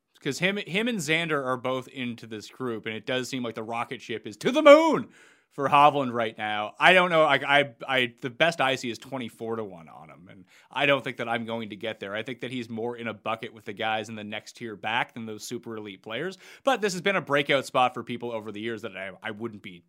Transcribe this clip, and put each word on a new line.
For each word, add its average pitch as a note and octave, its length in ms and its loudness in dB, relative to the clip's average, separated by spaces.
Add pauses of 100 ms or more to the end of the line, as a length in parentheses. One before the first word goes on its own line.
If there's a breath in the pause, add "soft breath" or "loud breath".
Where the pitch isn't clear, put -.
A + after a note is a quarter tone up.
(220)
'cause C3+ 160 -4
him, F#3+ 180 0
him G3+ 320 -2
and A3+ 120 -4
Xander D#3 440 0
are B2+ 140 0
both B2+ 300 -4
into A#2+ 380 -10
this A2 220 -12
group, A2+ 380 -6
and A2 80 -6
it A2 100 -12
does B2+ 240 -2
seem B2+ 140 -6
like A#2 140 -6
the A#2 60 -8
rocket A#2 380 -6
ship A2 260 -8
is G#2 120 -12
to - 120 0
the D4 120 2
moon D4 480 10 (400 soft breath)
for C#3 180 -2
Hovland C#3+ 440 6
right A2+ 240 -2
now. G#2+ 440 -4
I E3+ 140 8
don't F3+ 160 6
know. D#3+ 120 6
I, C#3+ 140 4
I, C#3 380 2 (120)
I, B2+ 360 0
the C3+ 80 -6
best D#3+ 300 0
I C3+ 140 2
see B2+ 160 -6
is G#2+ 80 -8
twenty-four A#2 580 -10
to A2 80 -6
one F2 240 -16
on C2+ 220 -20
him, D#2+ 180 -20
and G2+ 160 -20 (280 soft breath)
I C#3 140 -2
don't C#3 180 2
think B2+ 140 -10
that A#2 100 -6
I'm A#2 160 -4
going A2+ 260 -8
to G#2 60 -12
get A2 240 -8
there. G2 120 -10
I A2 120 -6
think C3 160 -12
that B2+ 100 -10
he's B2 180 -8
more A#2 280 -8
in A#2 100 -10
a A2 80 -8
bucket A2 400 -8
with A2 100 -20
the A2+ 80 -12
guys A2 360 -4
in A2+ 80 -12
the G#2 80 -12
next G#2+ 320 -12
tier A2+ 180 -12
back A2 400 -4
than A2+ 120 -12
those G#2+ 180 -12
super A#2 320 -10
elite G#2 260 -14
players. D3 360 -8 (260 loud breath)
But C4 160 2
this G3 120 0
has F3+ 100 -6
been G3 120 2
a F#3 60 0
breakout C#3 460 2
spot B2+ 280 2
for A#2+ 80 -8
people A#2+ 300 -8
over A2 180 -8
the G#2 100 -10
years A2 220 -6
that G2+ 140 -10
I, F#2+ 160 -10 (100)
I A2 80 -8
wouldn't G#2+ 320 -10
be F2 260 -18